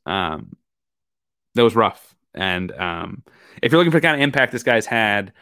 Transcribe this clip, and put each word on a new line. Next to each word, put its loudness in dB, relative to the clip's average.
Um, -6
that 2
was 2
rough. -2
And, -6
um, -8
if 2
you're 6
looking 4
for 4
the 0
kind 2
of 2
impact 2
this -8
guy's 2
had -2